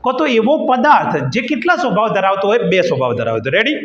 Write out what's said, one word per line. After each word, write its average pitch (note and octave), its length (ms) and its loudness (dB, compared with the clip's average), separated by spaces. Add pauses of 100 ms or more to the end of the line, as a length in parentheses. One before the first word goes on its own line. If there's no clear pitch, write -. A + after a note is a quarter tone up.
કો B3+ 120 0
તો D4+ 140 -2
એવો C4 400 2
પદાર્થ A#3+ 500 2
જે C3+ 240 -4
કેટલા E4+ 340 0
સ્વભાવ A3+ 340 0
ધરાવતો G3 400 0
હોય? A3+ 100 2
બે F#3 240 0
સ્વભાવ B2+ 300 0
ધરાવતો. A2+ 380 -4
રેડી? A3 340 0